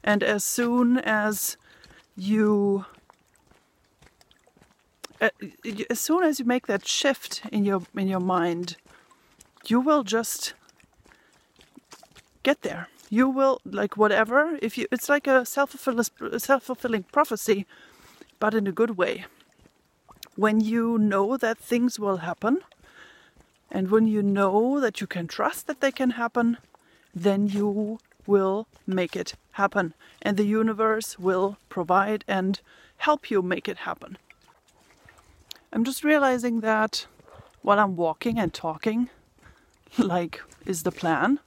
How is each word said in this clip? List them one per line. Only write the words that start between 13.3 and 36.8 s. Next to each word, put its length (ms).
like, 320
whatever, 640
if 160
you, 140
it's 180
like 180
a 180
self-fulfill-, 920
self-fulfilling 720
prophecy, 540
but 140
in 140
a 40
good 260
way. 280
When 260
you 360
know 380
that 220
things 420
will 180
happen, 420
and 200
when 160
you 160
know 560
that 220
you 60
can 200
trust 400
that 140
they 100
can 200
happen, 460
then 340
you 520
will 420
make 280
it 180
happen, 400
and 160
the 80
universe 720
will 380
provide 600
and 340
help 320
you 120
make 260
it 120
happen. 380
I'm 100
just 200
realizing 580
that 440